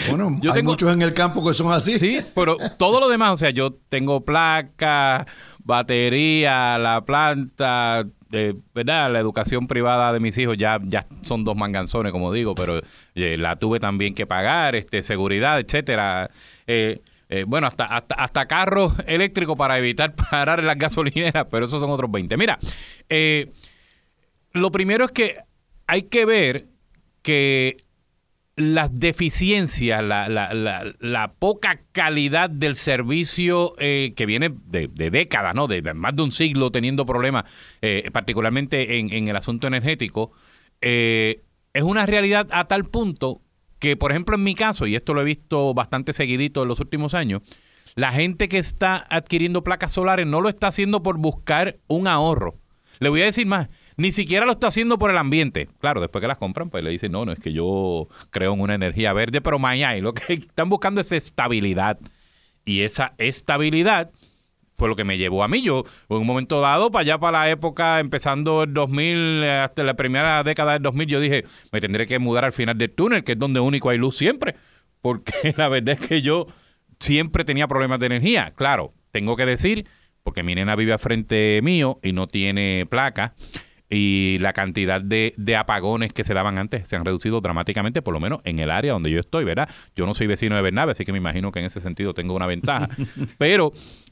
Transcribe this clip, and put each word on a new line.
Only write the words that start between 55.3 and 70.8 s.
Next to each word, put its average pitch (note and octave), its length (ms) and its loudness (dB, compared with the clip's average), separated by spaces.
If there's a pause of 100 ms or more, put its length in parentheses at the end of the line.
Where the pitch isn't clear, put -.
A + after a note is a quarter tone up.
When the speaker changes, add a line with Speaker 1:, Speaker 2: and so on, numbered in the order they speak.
Speaker 2:
Claro, C#3+ 180 0
después F2 220 -4
que A2+ 60 -2
las C#3 100 -4
compran, G#2 320 -6
pues E2+ 140 -6
le D#2+ 80 -4
dicen, F2 200 -4
"No, G#2+ 140 -4
no, F2+ 80 -4
es - 60 -8
que D#2+ 120 -8
yo F2 560 -2 (220)
creo F#2+ 240 -2
en G2 80 -2
una G#2 140 0
energía G2 380 0
verde", A#2 280 0
pero D3 180 0
mañana B2+ 380 0
lo G#2+ 160 -2
que A#2 100 -10
<laughs> F3 100 -4
están E3 360 -2
buscando G3+ 320 0
es - 100 -8
estabilidad. G#2+ 880 0 (640)
Y G2+ 160 0
esa B2+ 360 -2
estabilidad D#3 920 0 (640)
fue A#2 120 2
lo A2 80 0
que G#2 80 -2
me G2 140 0
llevó F#2 260 2
a G#2 40 2
mí. A3+ 140 0
Yo, C#3+ 220 0 (260)
en A2 80 0
un A2 80 0
momento C3 360 0
dado, E3 300 2
para G3+ 100 2
allá, D#3 180 2
para E3 200 2
la D#3 100 4
época, D#3+ 500 0
empezando D3 640 0
el D3 100 -2
dos C#3+ 160 0
mil, D#3+ 540 0
eh, C#3 220 2
hasta C#3+ 180 -4
la C3 120 0
primera C#3+ 480 2
década D3+ 300 2
del C#3+ 100 0